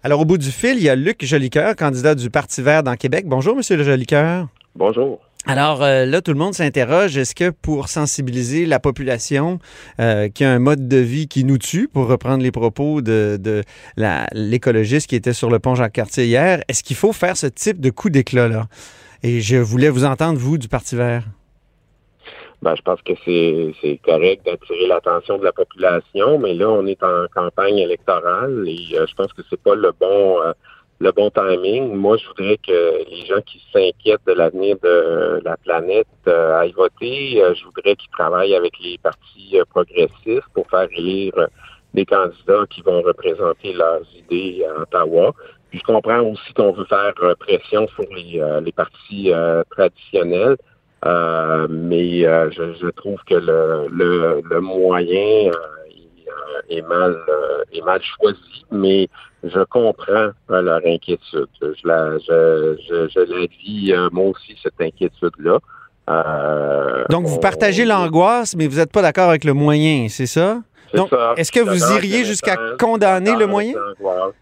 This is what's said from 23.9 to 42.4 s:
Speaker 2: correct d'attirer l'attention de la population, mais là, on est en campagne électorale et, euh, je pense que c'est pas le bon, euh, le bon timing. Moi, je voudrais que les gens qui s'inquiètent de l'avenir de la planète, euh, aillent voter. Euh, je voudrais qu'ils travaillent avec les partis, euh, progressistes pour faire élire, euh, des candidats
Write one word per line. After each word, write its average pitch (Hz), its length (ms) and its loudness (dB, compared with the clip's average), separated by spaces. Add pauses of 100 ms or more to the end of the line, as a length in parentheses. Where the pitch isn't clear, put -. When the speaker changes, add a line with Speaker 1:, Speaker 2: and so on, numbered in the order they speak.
Speaker 2:
correct 87 400 2
d'attirer 87 440 -4
l'attention 87 500 -2
de 98 60 -6
la 92 80 2
population, 95 880 0
mais 98 160 -2
là, 98 120 0
on 104 200 0
est 98 160 -4
en 87 280 0
campagne 98 460 -2
électorale 92 880 -2
et, 80 300 -6
euh, 80 100 2
je - 60 -14
pense 98 180 -4
que - 160 -18
c'est - 140 -8
pas 101 140 4
le 98 160 2
bon, 95 500 2
euh, 80 120 -2 (440)
le 95 140 2
bon 101 180 2
timing. 98 640 0
Moi, 101 240 2
je - 80 -6
voudrais 101 320 -2
que 85 540 0
les 87 160 -16
gens 98 180 0
qui - 160 -20 (100)
s'inquiètent 104 540 2
de 92 80 2
l'avenir 92 480 2
de 82 640 2
la 82 120 -4
planète, 90 500 -2 (200)
euh, 82 320 2
aillent 87 120 0
voter. 117 720 0
Euh, 110 100 4
je - 100 -8
voudrais 98 320 -2
qu'ils - 140 -20
travaillent 90 460 0
avec 87 180 0 (100)
les 90 140 -12
partis, - 560 -8
euh, 92 160 4
progressistes 90 840 -2
pour 95 120 -4
faire 92 200 0 (100)
élire, 95 400 -4
euh, 85 80 2 (480)
des 98 140 0
candidats 98 640 0